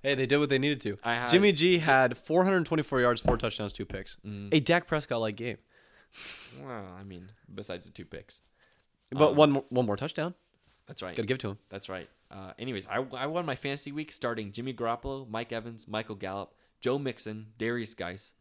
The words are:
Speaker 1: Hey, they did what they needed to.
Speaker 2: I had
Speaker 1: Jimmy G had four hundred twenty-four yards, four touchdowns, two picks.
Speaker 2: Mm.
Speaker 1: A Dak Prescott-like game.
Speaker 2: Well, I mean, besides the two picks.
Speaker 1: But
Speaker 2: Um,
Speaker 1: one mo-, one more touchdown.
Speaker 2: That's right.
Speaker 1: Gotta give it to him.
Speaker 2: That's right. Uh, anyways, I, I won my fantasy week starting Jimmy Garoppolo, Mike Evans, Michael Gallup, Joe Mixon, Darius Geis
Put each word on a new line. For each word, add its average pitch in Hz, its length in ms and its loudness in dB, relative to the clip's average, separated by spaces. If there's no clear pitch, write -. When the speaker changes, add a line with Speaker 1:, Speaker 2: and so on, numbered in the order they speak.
Speaker 1:
Hey, 139 120 2
they 131 100 2
did 135 140 4
what 147 100 2
they 135 80 4
needed 139 240 0
to. 101 220 -4
Speaker 2:
I 120 100 2
had 120 160 -2
Speaker 1:
Jimmy 196 220 8
G 175 260 6
had 131 400 6
four 175 260 4
hundred 185 220 4
twenty-four 139 360 2
yards, 120 200 4
four 120 160 2
touchdowns, 107 340 -4
two - 140 -8
picks. - 400 -10
Speaker 2:
Mm. 101 260 -6
Speaker 1:
A 156 80 6
Dak 165 280 2
Prescott-like 117 480 -2
game. 117 220 -6
Speaker 2:
Well, 120 240 -12
I 98 40 -16
mean, 92 280 -16
besides 98 320 -10
the - 60 -18
two 90 140 -14
picks. - 360 -18
Speaker 1:
But 139 200 6
Speaker 2:
Um, 135 40 0
Speaker 1:
one 151 160 8
mo-, 139 180 0
one 127 160 2
more 104 120 0
touchdown. 160 360 -4
Speaker 2:
That's - 140 -14
right. 90 140 -10
Speaker 1:
Gotta 113 120 -4
give 131 80 0
it 131 60 -10
to 107 80 -4
him. 101 80 -8
Speaker 2:
That's 95 200 -14
right. 92 200 -10
Uh, 95 280 -16
anyways, 113 300 -8
I, 123 260 -4
I 131 140 -4
won 165 180 -4
my 135 100 -4
fantasy 139 360 -8
week 147 200 -8
starting 113 400 -4
Jimmy 123 220 -8
Garoppolo, 120 560 -4
Mike 113 220 -6
Evans, 113 360 -10
Michael 107 280 -4
Gallup, 98 380 -8
Joe 127 180 0
Mixon, 110 500 -8
Darius 117 360 -4
Geis 92 480 -12